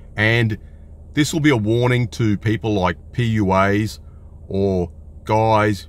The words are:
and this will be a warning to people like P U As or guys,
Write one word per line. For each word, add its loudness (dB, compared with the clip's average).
and 2
this 0
will -2
be 4
a 4
warning 2
to 0
people -2
like 0
P -2
U 2
As 2
or -2
guys, 2